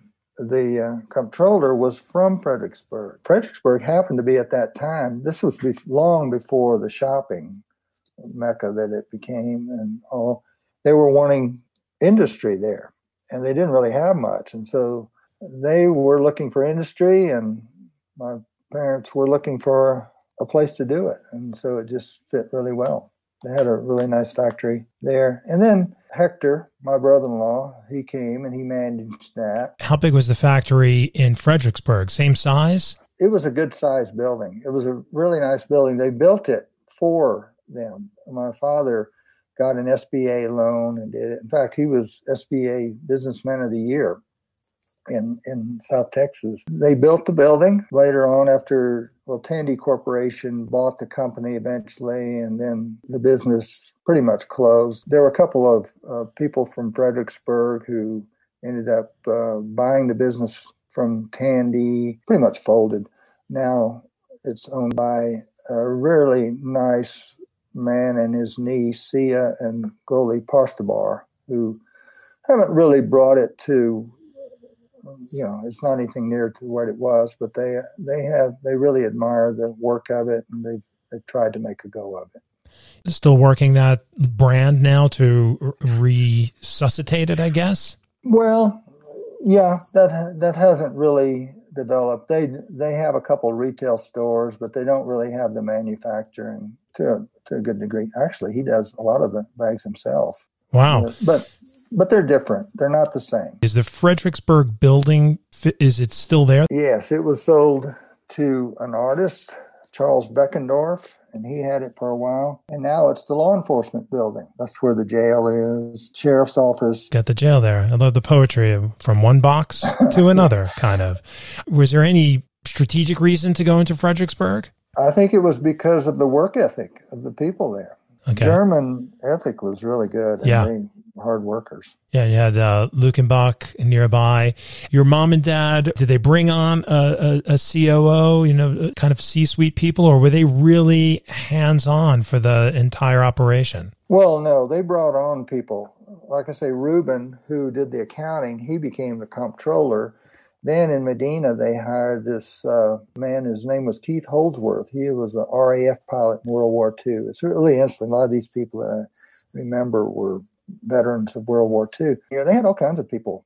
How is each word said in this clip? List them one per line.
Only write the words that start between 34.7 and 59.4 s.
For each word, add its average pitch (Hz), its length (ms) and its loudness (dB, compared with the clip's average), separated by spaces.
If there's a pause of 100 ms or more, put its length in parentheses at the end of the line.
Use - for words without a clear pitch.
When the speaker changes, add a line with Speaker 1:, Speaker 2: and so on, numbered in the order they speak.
Speaker 1:
a 127 160 -6 (100)
really 165 280 -2
nice 135 260 -2
building. 135 320 2
They 131 120 0
built 165 400 2
it 113 200 -4 (200)
for 160 640 -2 (140)
them. 107 420 -14 (180)
My 123 260 -8
father 139 560 -2 (480)
got 131 180 0
an 123 140 -6
S 131 220 0
B 131 160 -2
A 123 200 -2
loan 117 520 -2
and 110 120 -12
did 117 220 -8
it. 120 100 -10
In 113 60 -20
fact, 143 260 -2
he 151 100 -2
was 123 440 -2
S 131 160 -6
B 131 220 -4
A 120 220 -4 (180)
Businessman 131 540 -6
of 120 100 -6
the 113 80 -4
Year 117 420 -4 (880)
in, 117 360 -6
in 120 380 -10
South 123 280 -4
Texas. 135 600 -6
They 147 240 2
built 156 300 4
the 190 80 -2
building. 160 580 4
Later 139 360 4
on, 135 200 2
after, 127 640 0 (140)
well, 123 140 -8
Tandy 151 360 -6
Corporation 123 920 -4
bought 127 340 -2
the 120 60 -12
company 120 500 -8
eventually, 120 840 -8
and 113 200 -8
then 117 380 -8 (120)
the 127 100 -8
business 120 720 0 (140)
pretty 160 160 2
much 110 260 0
closed. 117 600 2
There 143 140 4
were 143 80 6
a 139 60 -2
couple 123 420 4
of, 101 140 -6 (180)
uh, 117 280 -8
people 143 280 -2
from 117 280 -10
Fredericksburg 120 920 -4
who 110 400 -8 (380)
ended 120 240 -8
up, 113 260 -2 (140)
uh, 113 300 -2